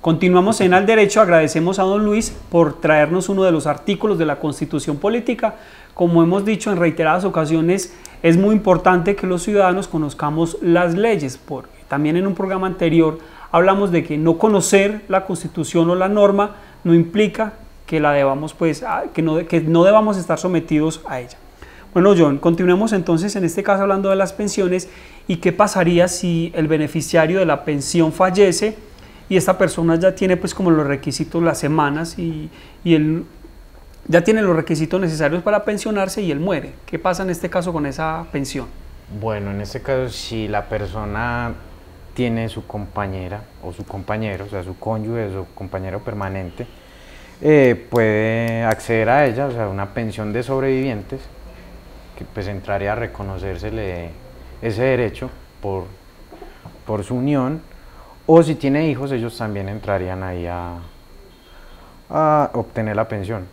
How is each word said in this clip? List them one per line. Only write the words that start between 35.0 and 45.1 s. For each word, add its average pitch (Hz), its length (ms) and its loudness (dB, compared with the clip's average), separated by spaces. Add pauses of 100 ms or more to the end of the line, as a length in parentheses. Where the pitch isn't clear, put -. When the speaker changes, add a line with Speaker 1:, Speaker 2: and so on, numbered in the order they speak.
Speaker 1:
necesarios 160 420 -2
para 208 220 0
pensionarse 208 580 -4
y 175 80 -2
él 139 80 -2
muere. 160 360 -4 (120)
¿Qué 160 140 -6
pasa 190 240 -2
en 185 60 -4
este 175 200 -4
caso 180 220 -2
con 147 140 -2
esa 160 440 -6
pensión? 135 360 -6 (540)
Speaker 2:
Bueno, 104 300 -4
en 101 100 -6
este 104 220 -10
caso, 131 280 -4
si 110 360 -8
la 104 200 -4
persona 117 880 -6 (600)
tiene 113 340 -2
su 110 200 -12
compañera 98 720 -8 (240)
o 90 80 -10
su 92 120 -14
compañero, 101 600 -6
o 101 40 -14
sea, 101 140 -8
su 92 160 -12
cónyuge, 110 540 -6